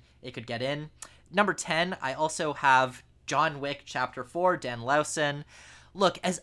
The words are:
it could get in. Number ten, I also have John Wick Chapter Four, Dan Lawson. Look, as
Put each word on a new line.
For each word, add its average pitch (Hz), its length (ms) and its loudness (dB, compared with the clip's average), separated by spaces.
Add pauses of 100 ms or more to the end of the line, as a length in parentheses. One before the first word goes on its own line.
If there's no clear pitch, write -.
(220)
it 127 100 -14
could 117 140 -12
get 120 160 -6
in. 147 260 -4 (420)
Number 190 220 2
ten, 175 480 -2
I 131 140 -4
also 156 400 -2
have 131 480 4 (240)
John 147 340 0
Wick 143 240 -6
Chapter 127 400 -6
Four, 180 320 0
Dan 120 240 -6
Lawson. 147 640 0 (480)
Look, 180 320 2
as 180 180 -2